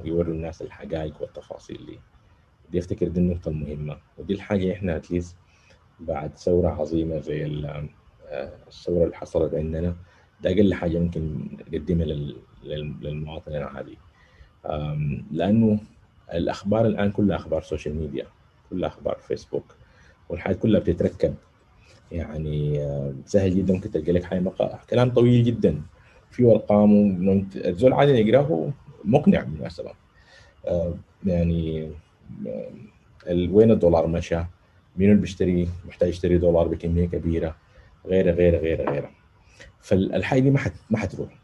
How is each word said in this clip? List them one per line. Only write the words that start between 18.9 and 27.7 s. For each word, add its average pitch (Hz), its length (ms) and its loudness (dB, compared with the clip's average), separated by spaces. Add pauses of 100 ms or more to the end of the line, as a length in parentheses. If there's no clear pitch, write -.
فيسبوك، - 480 -8 (540)
والحاجات 90 300 -4
كلها 110 200 2
بتتركب. - 560 0 (760)
يعني، 76 720 -4
آه، 71 300 -6 (120)
سهل 95 300 2
جدا 95 180 2
ممكن 92 180 -4
تلقى 80 200 -2
لك 90 120 2
حاجة 92 160 -4
مقا-، - 500 -2
كلام 123 200 4
طويل 120 340 6
جدا، 101 380 0 (500)
فيه 123 200 6
أرقام، 104 420 6
ولما 98 600 4
ت-، - 20 -16 (100)
الزول 104 280 4